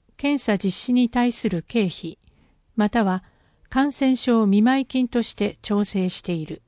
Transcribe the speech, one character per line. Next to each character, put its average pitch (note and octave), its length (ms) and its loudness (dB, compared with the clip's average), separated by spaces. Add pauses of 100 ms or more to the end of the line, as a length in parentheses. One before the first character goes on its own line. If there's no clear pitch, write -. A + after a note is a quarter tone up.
(160)
検 C#4+ 240 -2
査 G#3 180 0
実 G3 120 0
施 - 220 -4
に B3 160 4
対 A#3+ 240 0
す - 160 -4
る F3 180 -4
経 A3 200 0
費、 E3 320 -10 (580)
ま G#3+ 120 2
た A#3 140 0
は F#3 220 0 (440)
感 C#4 220 2
染 C4 240 2
症 A3+ 320 2
見 G3+ 160 4
舞 C4 200 4
い B3 40 -4
金 B3+ 220 -2
と A#3+ 140 0
し - 120 -8
て - 260 -4
調 G#3 240 0
整 F#3+ 240 -2
し - 140 -8
て F#3 100 -6
い D#3 140 -4
る。 - 220 -14